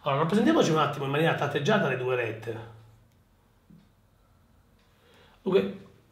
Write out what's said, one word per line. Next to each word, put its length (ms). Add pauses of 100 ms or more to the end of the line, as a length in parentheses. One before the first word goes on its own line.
Allora, 220
rappresentiamoci 480
un 80
attimo 260
in 60
maniera 220
tatteggiata 540
le 80
due 200
rette. 420 (2750)
Dunque, 440 (260)